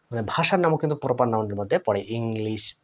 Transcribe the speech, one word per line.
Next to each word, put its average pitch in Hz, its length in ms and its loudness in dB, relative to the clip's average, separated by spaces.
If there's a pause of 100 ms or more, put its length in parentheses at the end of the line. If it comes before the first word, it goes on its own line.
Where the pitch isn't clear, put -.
(120)
মানে 117 160 -2
ভাষার 180 320 2
নামও 160 180 4
কিন্তু 151 180 -2
প্রপার 127 320 2
নাউনের 110 280 0
মধ্যে 101 240 0
পড়ে। 101 280 0
ইংলিশ, 110 760 -4